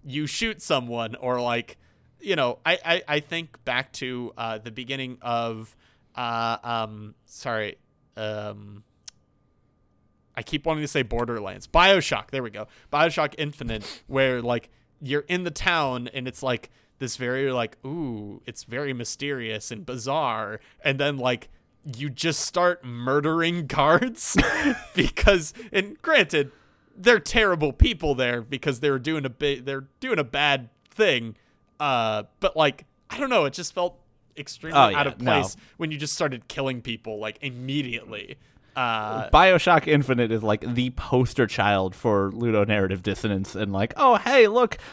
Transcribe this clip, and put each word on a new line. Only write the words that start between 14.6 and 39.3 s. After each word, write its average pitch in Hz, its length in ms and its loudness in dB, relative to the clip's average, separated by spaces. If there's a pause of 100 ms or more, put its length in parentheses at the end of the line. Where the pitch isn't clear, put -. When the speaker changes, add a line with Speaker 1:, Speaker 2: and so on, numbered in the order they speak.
Speaker 1:
you're 143 220 -4
in 180 220 -4
the 175 60 -6
town, 139 640 -2
and 131 120 -8
it's, - 180 -12
like, 123 260 -4 (300)
this 127 160 -6
very, 131 340 -2
like, 120 340 -4
ooh, 127 640 -8
it's - 160 -14
very 135 300 -6
mysterious 120 800 -6
and 101 120 -12
bizarre, 120 760 -4 (240)
and 139 160 0
then, 143 180 0
like, 123 300 -2 (480)
you 139 120 -6
just 143 320 -2
start 175 440 0
murdering 147 840 0
<laughs> - 0 -
guards 208 680 2 (300)
<laughs> - 280 -4
because, - 580 4 (200)
and 202 280 -2
granted, 190 520 2 (440)
they're 220 220 6
terrible 175 540 2
people 160 420 4
there 120 260 0
because 127 400 -4
they're 139 200 0
doing 151 240 -2
a 131 60 -4
bi-, 143 320 -2
they're 135 260 -8 (100)
doing 254 200 -2
a 147 60 0
bad 139 440 0 (200)
thing, 123 480 0 (440)
uh, 113 420 0 (180)
but, - 160 0
like, 151 300 2 (240)
I - 80 -12
don't 269 120 -2
know, 190 160 4
it 135 60 -4
just - 220 -10
felt 180 240 -2 (380)
extremely 151 420 -4
Speaker 2:
Oh, 139 40 10
Speaker 1:
out 110 100 6
Speaker 2:
yeah, 139 200 0
Speaker 1:
of - 80 -12
Speaker 2:
no. 123 120 2
Speaker 1:
place 95 240 0 (200)
when 160 140 -6
you 151 80 -8
just 143 160 -6
started 135 340 -4
killing 135 320 -4
people, 110 380 -8
like, 107 240 -8
immediately. 123 960 -6 (360)
Uh, 110 540 -2
Speaker 2:
BioShock 175 580 8